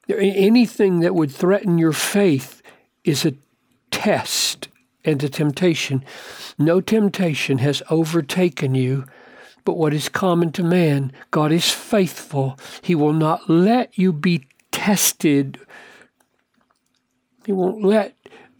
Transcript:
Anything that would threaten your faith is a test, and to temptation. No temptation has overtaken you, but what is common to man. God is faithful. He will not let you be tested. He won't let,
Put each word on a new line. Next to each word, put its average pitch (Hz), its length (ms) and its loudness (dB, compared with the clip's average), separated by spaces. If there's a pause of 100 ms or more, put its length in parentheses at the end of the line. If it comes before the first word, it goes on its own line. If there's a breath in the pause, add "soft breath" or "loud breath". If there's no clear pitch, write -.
Anything 196 920 2
that 175 160 0
would 156 160 0
threaten 185 460 0
your 160 140 2
faith 160 720 -2 (400 soft breath)
is 151 240 -2
a 147 80 -2 (560)
test, - 760 -4 (380)
and 151 160 0
to 147 80 -2
temptation. 147 760 -2 (540 loud breath)
No 165 220 2
temptation 185 800 0
has 139 320 0
overtaken 160 840 0
you, 131 320 -2 (580 loud breath)
but - 120 -2
what 156 180 0
is 147 140 -4
common 170 440 0
to 190 100 -4
man. 156 500 2 (180 loud breath)
God 151 220 0
is 170 180 0
faithful. 143 880 -4 (240 loud breath)
He 175 120 0
will 151 180 2
not 160 360 0
let 202 500 2
you 185 140 2
be 165 340 -2 (240)
tested. 143 880 0 (1800 loud breath)
He 214 80 -4
won't 190 300 -2
let, 202 340 2 (440 loud breath)